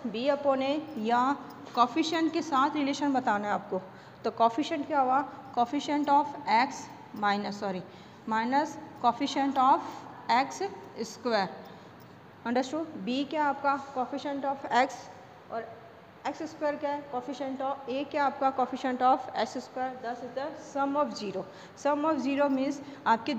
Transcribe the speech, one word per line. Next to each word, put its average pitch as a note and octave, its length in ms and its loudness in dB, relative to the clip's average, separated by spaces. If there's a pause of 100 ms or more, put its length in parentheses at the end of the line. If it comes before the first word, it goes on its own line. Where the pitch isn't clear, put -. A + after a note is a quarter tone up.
(160)
B B3 120 -2 (100)
upon C4+ 320 2
A C#4+ 40 2 (360)
या B3 260 4 (420)
coefficient D#4+ 560 4
के E4 80 0
साथ D4 340 2
रिलेशन C#4+ 380 2
बताना G#3+ 340 2
है G3+ 60 0
आपको। F#3+ 280 -2 (420)
तो A3+ 80 0 (100)
coefficient D4 460 2
क्या D4 120 2
हुआ? C4 240 4 (340)
Coefficient C#4+ 640 2
of C#4+ 220 0 (200)
x C4 220 -2 (420)
minus, G3+ 340 0
सॉरी, F#3 240 -4 (460)
minus B3 480 2 (280)
coefficient C4+ 640 2
of D#4+ 100 8 (640)
एक्स C#4 220 -4 (500)
स्क्वायर। G#3+ 520 -2 (800)
Understood? C4+ 380 0 (200)
B B3+ 240 0
क्या D4+ 160 0
आपका? C#4 340 2 (140)
Coefficient C#4 560 -4
of B3 160 -4 (160)
x C4+ 120 2 (580)
और A3+ 160 -8 (600)
एक्स C#4+ 140 -6 (100)
स्क्वायर D4 240 -2
क्या C#4+ 160 -2
है? D4 200 -4
Coefficient C4 580 -4
of C4+ 260 -6
A C#4+ 160 -2
क्या C#4+ 140 2
आपका? C4+ 320 2
Coefficient B3+ 500 0
of C4+ 200 4 (120)
एक्स A#3 260 -2
स्क्वायर, B3+ 380 -6
thus A#3+ 220 -8
is A#3+ 120 -10
the C#4 80 -4 (220)
sum C#4 340 0
of A#3 180 0
zero। F#3+ 240 -4 (400)
Sum D4 260 4
of C#4+ 180 2
zero C#4+ 280 4
means C4 240 0 (280)
आपके A3+ 320 4